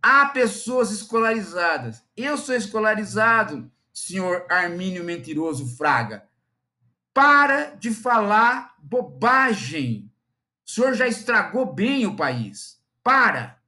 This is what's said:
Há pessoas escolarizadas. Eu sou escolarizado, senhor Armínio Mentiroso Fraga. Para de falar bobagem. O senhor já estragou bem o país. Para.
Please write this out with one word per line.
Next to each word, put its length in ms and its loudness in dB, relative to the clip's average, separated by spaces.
Há 240 6
pessoas 640 0
escolarizadas. 1120 -2
Eu 220 -2
sou 160 -4
escolarizado, 1160 0
senhor 560 -4
Armínio 560 -2
Mentiroso 720 -6
Fraga. 520 -2
Para 640 4
de 160 -8
falar 880 2
bobagem. 1300 -2
O 60 -18
senhor 240 2
já 120 2
estragou 680 0
bem 340 0
o 100 -4
país. 640 -6
Para. 640 2